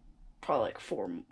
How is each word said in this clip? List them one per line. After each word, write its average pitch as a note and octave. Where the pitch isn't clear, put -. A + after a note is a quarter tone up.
Probably, A#2+
like, -
four, G2+